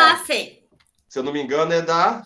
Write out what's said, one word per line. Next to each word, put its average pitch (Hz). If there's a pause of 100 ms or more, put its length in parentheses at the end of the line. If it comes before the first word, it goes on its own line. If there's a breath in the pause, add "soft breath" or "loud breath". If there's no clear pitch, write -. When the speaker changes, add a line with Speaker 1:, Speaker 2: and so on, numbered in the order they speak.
(120)
Speaker 1:
Ah, 349
sei. - (420)
Speaker 2:
se -
eu 127
não 139
me 147
engano, 151
é 165
da 170